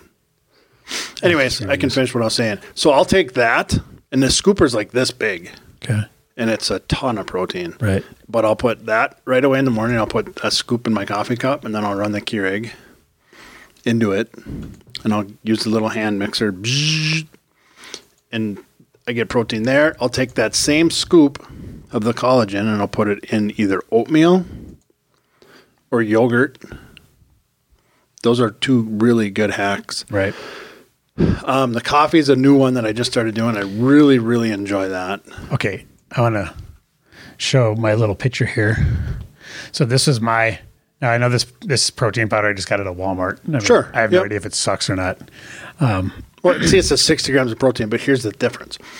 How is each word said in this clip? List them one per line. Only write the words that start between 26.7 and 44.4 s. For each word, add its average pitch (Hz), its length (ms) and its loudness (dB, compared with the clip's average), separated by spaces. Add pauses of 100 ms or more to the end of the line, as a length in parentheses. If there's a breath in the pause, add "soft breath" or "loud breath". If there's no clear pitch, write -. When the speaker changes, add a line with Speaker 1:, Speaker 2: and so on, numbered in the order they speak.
Speaker 1:
Those 120 180 2
are 113 100 2
two 123 320 0
really 110 480 2
good 101 220 -2
hacks. - 580 -4
Speaker 2:
Right. 101 240 -2 (1080 loud breath)
Speaker 1:
Um, 131 280 0
the 117 80 -2
coffee 151 380 4
is 143 100 2
a 139 80 6
new 139 200 6
one 131 180 4
that 120 100 -2
I 110 80 -2
just 117 180 -2
started 113 240 -2
doing. 113 220 0
I 101 60 -4
really, 131 560 6
really 117 320 0
enjoy 98 380 -2
that. 92 320 -6 (320)
Speaker 2:
Okay. 101 320 -2 (280)
I - 80 -2
wanna 107 340 0 (800 loud breath)
show 117 380 2
my 110 200 0
little 110 200 2
picture - 320 -2
here. 107 300 0 (960 loud breath)
So - 120 0
this 127 240 0
is 123 120 2
my, 113 380 0 (440)
now 123 80 0
I 117 80 2
know 123 100 2
this, 123 180 -2 (140)
this 151 300 -2
protein 110 380 -2
powder, 104 200 0
I 104 60 0
just 95 140 -10
got 101 120 0
it 98 60 -6
at 90 80 -8
Walmart. 92 520 -4
I - 40 -6
mean, 143 100 0
Speaker 1:
Sure. 185 340 4
Speaker 2:
I 120 60 0
have 113 100 2
no 180 80 4
Speaker 1:
Yep. 190 80 0
Speaker 2:
idea 208 120 -4
if 90 80 -10